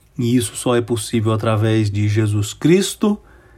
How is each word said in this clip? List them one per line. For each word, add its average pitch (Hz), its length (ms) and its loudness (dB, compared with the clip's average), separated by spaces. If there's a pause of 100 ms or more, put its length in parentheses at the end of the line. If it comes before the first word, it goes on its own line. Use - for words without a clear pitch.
(180)
e 120 200 0
isso 117 180 -2
só 123 220 0
é 120 40 2
possível 113 520 -2
através 110 580 0
de 104 160 -2
Jesus 104 460 0
Cristo 202 680 2 (400)